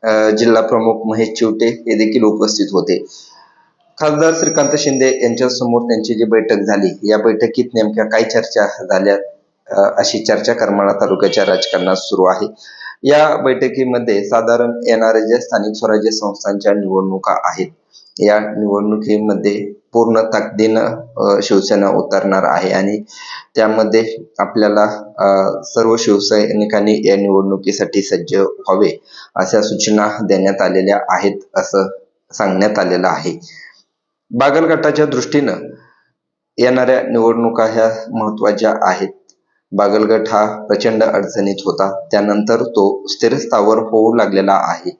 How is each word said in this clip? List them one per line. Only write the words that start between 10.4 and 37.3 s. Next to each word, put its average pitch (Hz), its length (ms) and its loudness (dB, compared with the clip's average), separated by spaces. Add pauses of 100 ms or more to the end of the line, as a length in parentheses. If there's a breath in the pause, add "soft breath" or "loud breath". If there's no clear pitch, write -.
करमाळा 101 400 0
तालुक्याच्या 98 540 0
राजकारणात 92 500 0
सुरू 92 280 -2
आहे. 98 300 2 (480 loud breath)
या 151 340 4
बैठकीमध्ये 123 880 0
साधारण 117 600 0
येणाऱ्या 113 400 2
ज्या 117 120 2
स्थानिक 107 380 -4
स्वराज्य 110 340 0
संस्थांच्या 101 600 -2
निवडणुका 95 600 -2
आहेत, 90 340 -4 (520 soft breath)
या 104 200 4
निवडणुकीमध्ये 104 1300 -2 (200)
पूर्ण 113 280 2
ताकदीनं, 110 680 0 (300)
अ, 101 260 2
शिवसेना 101 460 2
उतरणार 95 540 0
आहे 90 280 0
आणि 98 320 -2 (540 loud breath)
त्यामध्ये 110 580 2 (240)
आपल्याला, 104 440 2 (360)
अ, 98 440 2
सर्व 113 340 0
शिवसैनिकांनी 104 1120 0
या 98 80 4
निवडणुकीसाठी 98 840 0
सज्ज 92 340 -4
व्हावे 98 640 0 (340 loud breath)
अशा 95 280 0
सूचना 104 460 0 (140)
देण्यात 98 400 0
आलेल्या 95 360 2 (100)
आहेत, 95 320 -2 (140)
असं 95 340 0 (440)
सांगण्यात 104 460 0
आलेलं 90 300 0
आहे. 80 320 -4 (880 loud breath)
बागलगटाच्या 151 760 2
दृष्टीनं 135 460 -2 (1040 loud breath)
येणाऱ्या 127 460 2
निवडणुका 117 600 0